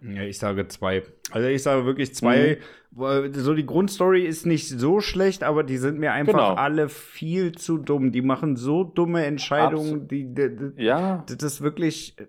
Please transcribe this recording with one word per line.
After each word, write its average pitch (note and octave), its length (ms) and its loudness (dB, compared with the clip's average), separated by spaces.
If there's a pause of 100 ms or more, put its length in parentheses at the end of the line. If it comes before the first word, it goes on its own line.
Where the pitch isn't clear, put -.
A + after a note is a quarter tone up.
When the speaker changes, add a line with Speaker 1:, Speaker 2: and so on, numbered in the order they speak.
Speaker 1:
Ja, G2+ 200 -8
ich G2+ 160 -8
sage G2 300 -2
zwei. F#2+ 340 -2 (300)
Also A#2+ 160 0
ich C3+ 160 0
sage C3+ 200 2
wirklich C3+ 300 -2
zwei. C#3+ 460 4
Speaker 2:
Mhm. - 40 -20 (300)
Speaker 1:
Weil C#3 400 -2
so C#3 200 0
die D3+ 100 0
Grundstory F#3 600 2
ist D#3+ 180 -6
nicht E3 240 0
so C3+ 320 2
schlecht, F#3+ 420 0
aber D3+ 220 2
die C3 140 -4
sind C#3+ 200 -2
mir D3+ 140 0
einfach C#3+ 220 2
Speaker 2:
Genau. G#2+ 200 6
Speaker 1:
alle C#3+ 360 2
viel E3+ 640 -4
zu E3 260 -4
dumm. C3+ 340 2
Die B2 80 0
machen C3+ 360 0
so D3 280 0
dumme E3+ 400 0
Entscheidungen, D3+ 800 0
Speaker 2:
Abs- C#3+ 60 -14
Speaker 1:
die, C3+ 240 -6
die, C3 240 0
die, C#3 280 -6
Speaker 2:
Ja. E3+ 420 0
Speaker 1:
das B2 160 -10
ist C#3+ 200 -6
wirklich, D3+ 520 -4 (140)